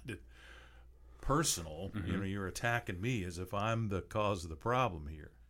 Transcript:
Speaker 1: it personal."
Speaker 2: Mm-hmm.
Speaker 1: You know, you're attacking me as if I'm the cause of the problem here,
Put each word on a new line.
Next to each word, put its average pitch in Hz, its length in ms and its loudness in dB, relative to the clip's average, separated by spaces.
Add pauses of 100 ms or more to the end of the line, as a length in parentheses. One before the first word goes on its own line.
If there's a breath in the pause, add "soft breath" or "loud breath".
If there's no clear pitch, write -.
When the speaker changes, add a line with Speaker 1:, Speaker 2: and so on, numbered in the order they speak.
Speaker 1:
it 110 140 -6 (1000 loud breath)
personal." 98 760 2
Speaker 2:
Mm-hmm. 92 160 -2
Speaker 1:
You 98 60 2
know, 98 80 0
you're 98 220 0
attacking 104 540 0
me 117 220 2
as 87 160 -4
if 90 140 -6
I'm 110 360 2
the 95 120 2
cause 101 420 2
of 82 80 -8
the 80 60 -6
problem 110 500 2
here, 78 240 -10 (180)